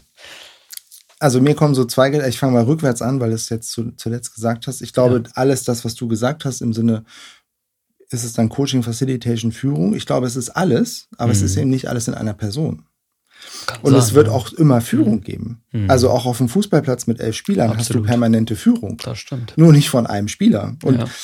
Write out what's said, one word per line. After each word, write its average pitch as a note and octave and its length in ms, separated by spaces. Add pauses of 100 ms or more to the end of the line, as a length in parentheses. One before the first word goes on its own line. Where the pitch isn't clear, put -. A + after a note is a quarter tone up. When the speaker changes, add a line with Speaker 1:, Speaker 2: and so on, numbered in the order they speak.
(1200)
Speaker 1:
also B2+ 220
mir D3 140
kommen D3 200
so C3 100
zwei C3 240
Ge-, C#3 180
ich A#2 100
fange C3 160
mal A#2+ 120
rückwärts C#3 360
an, C3 180
weil A#2 100
du A2+ 60
es - 140
jetzt A2+ 220
zu-, A#2 240
zuletzt A#2 400
gesagt A#2 320
hast. C3 140
Ich - 120
glaube, B2 320
Speaker 2:
Ja. - 100
Speaker 1:
alles C3 280
das, A#2+ 200
was A#2 120
du B2 120
gesagt A#2+ 380
hast B2+ 160
im A#2 120
Sinne A2+ 320 (1080)
ist A#2 100
es A#2 100
dann A2+ 160
Coaching, C3+ 340
Facilitation, A#2 680
Führung? D3+ 440
Ich - 100
glaube, C3 220
es A#2+ 80
ist B2 140
alles, E3+ 580 (100)
aber A#2 140
es G2+ 100
ist F#2+ 140
Speaker 2:
Mhm. D3+ 80
Speaker 1:
eben C3 80
nicht C3 180
alles A#2+ 180
in - 60
einer A2 200
Person. A2 500 (840)
Speaker 2:
Kann - 140
Speaker 1:
Und C#3 140
es B2+ 120
Speaker 2:
sein, G#2 80
Speaker 1:
wird G#2+ 120
Speaker 2:
ja. A2+ 60
Speaker 1:
auch B2+ 200
immer C#3 280
Führung A#3+ 340
Speaker 2:
Mhm. - 80
Speaker 1:
geben. - 380 (100)
Speaker 2:
Mhm. G2+ 180
Speaker 1:
Also B2+ 200
auch A2+ 160
auf B2 120
dem C3 120
Fußballplatz C#3 580
mit A2+ 120
elf A2+ 160
Spielern F#3+ 340
hast A2+ 200
du A#2+ 60
Speaker 2:
Absolut. G#2 120
Speaker 1:
permanente A2+ 480
Führung. A2+ 480
Speaker 2:
Das A#2+ 160
stimmt. B2 380
Speaker 1:
Nur D#3+ 160
nicht D3 160
von A#2 180
einem G2+ 220
Spieler. A2+ 540
Und C3 160
Speaker 2:
Ja. A#2 60 (180)